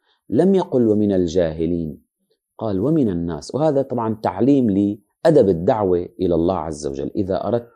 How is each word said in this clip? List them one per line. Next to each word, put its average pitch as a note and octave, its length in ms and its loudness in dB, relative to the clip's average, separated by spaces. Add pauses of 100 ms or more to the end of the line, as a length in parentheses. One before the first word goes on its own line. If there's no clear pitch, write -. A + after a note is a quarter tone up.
(300)
لم E3+ 240 4
يقل: C3 340 0
"ومن G#2 240 2
الجاهلين"، E2 880 -2 (560)
قال: G#2 220 -4
"ومن C#3+ 280 0
الناس". E2+ 460 -6
وهذا C#3 280 0
طبعًا A#2 400 -4
تعليم A#2 480 2
لأدب G2+ 800 2
الدعوة F#2 600 0 (120)
إلى F2+ 140 2
الله E2+ 220 0
عز D2+ 300 -8
وجل. C#2 300 -6
إذا F#2 300 -4
أردت A#2 300 -4